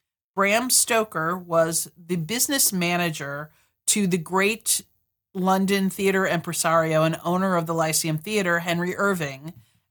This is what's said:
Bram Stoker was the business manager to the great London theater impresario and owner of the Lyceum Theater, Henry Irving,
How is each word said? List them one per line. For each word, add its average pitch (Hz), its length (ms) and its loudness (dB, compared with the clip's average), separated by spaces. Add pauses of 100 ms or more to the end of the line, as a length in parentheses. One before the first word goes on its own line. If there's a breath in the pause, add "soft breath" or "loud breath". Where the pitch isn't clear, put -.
(360)
Bram 208 340 2
Stoker 185 680 0
was 165 600 0
the 175 180 -6
business 233 580 0
manager 165 800 -2 (360)
to 208 200 2
the 185 100 2
great 190 640 0 (520)
London 190 560 2
theater 190 360 0
impresario 160 800 0
and 160 200 0
owner 185 320 0
of 170 100 0
the 165 80 -4
Lyceum 160 440 0
Theater, 180 420 0
Henry 175 360 -2
Irving, 165 580 -4 (380 soft breath)